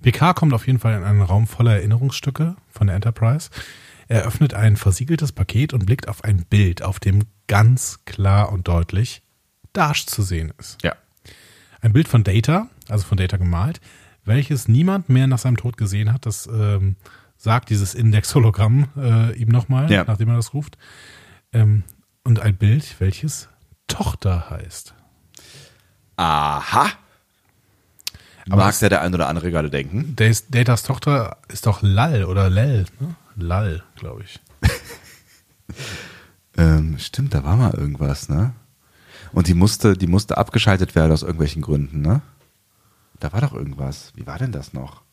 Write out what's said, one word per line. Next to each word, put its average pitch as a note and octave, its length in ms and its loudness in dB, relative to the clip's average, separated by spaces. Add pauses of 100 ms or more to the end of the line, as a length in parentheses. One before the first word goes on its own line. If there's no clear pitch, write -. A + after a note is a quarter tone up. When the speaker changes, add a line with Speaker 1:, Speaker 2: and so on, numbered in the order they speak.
Speaker 1:
Picard D#3 340 2
kommt D3+ 160 2
auf A2+ 140 -2
jeden B2+ 120 2
Fall A2 180 0
in F2+ 80 -6
einen G2+ 180 2
Raum G2 240 2
voller A#2 300 2
Erinnerungsstücke C3 800 -2 (140)
von - 160 0
der F2+ 100 0
Enterprise. A#2 540 -2 (580)
Er A2+ 180 0
öffnet C3 280 0
ein G#2 220 4
versiegeltes C3+ 560 -2
Paket A2+ 400 -2
und G2 140 -2
blickt B2 220 -2
auf - 160 -10
ein G2 200 0
Bild, G2 380 2
auf - 180 -6
dem G#2 240 2 (220)
ganz A2 580 2
klar G2+ 480 0
und F#2 160 -6
deutlich F2 540 -2 (500)
Dash D3+ 340 -2
zu - 160 -4
sehen E2 360 -4
ist. - 240 -18
Speaker 2:
Ja. E2 120 -2 (840)
Speaker 1:
Ein A2+ 120 2
Bild D3+ 160 4
von A2+ 160 4
Data, D3 440 0 (200)
also G#2 180 -2
von G2+ 100 0
Data F#2 220 -2
gemalt, F2+ 420 -2 (440)
welches C3 440 -2
niemand F3 400 2
mehr C3 180 4
nach C3 120 2
seinem B2 180 0
Tod A#2+ 200 -6
gesehen G#2 360 -2
hat. B2+ 140 -4
Das, - 200 -8
ähm, G2+ 500 0 (400)
sagt A2+ 340 -2
dieses G2+ 240 0
Index-Hologramm, A2+ 1000 2
äh, A#2 360 2
ihm A#2 160 -4
nochmal, B2+ 420 2
Speaker 2:
Ja. F#2+ 160 4
Speaker 1:
nachdem A2 220 0
er A#2+ 80 2
das A#2 180 -4
ruft. D3 240 -8 (760)
Ähm, G#2+ 300 4 (400)
und A2+ 160 2
ein G2+ 180 0
Bild, A2+ 440 0
welches - 480 -4 (400)
Tochter - 640 -4
heißt. - 440 -14 (1200)
Speaker 2:
Aha. D2+ 680 0 (1600)
Speaker 1:
Aber F#2+ 100 0
Speaker 2:
Mag G2+ 180 4
Speaker 1:
es - 60 -4
Speaker 2:
ja G#2 80 4
der F2 140 2
ein F2+ 120 -2
oder E2 140 0
andere E2 220 -4
gerade D2+ 200 -2
denken. E2 460 -6
Speaker 1:
Des-, A2 340 0
Datas A#2+ 340 0
Tochter C3+ 540 -2 (100)
ist - 180 -6
doch G#2 160 0
Lal G#2 420 2
oder F#2 260 0
Lel, G#2 360 2 (140)
ne? E3 140 -8 (220)
Lal, F2 460 -4 (140)
glaub - 260 -14
ich. - 160 -20 (220)
Speaker 2:
<laughs> - 100 2 (1900)
Ähm, D#2 420 4
stimmt, - 360 -6
da C2+ 100 0
war E2+ 120 2
mal B2 160 2
irgendwas, C#2+ 560 -4
ne? G2 240 0 (800)
Und E2 160 0
die F2 60 4
musste, G2 420 4
die F#2 100 -2
musste F#2+ 300 0
abgeschaltet F#2+ 580 0
werden D#2+ 180 4
aus D2+ 100 2
irgendwelchen D#2 400 -2
Gründen, D2 400 -2
ne? G#2 180 2 (1000)
Da D2 120 -8
war G2+ 80 -2
doch C#3+ 140 -2
irgendwas. C#2 640 -10
Wie - 100 -16
war C#2 120 -12
denn B2+ 140 -6
das C#2 220 -12
noch? - 280 -14 (100)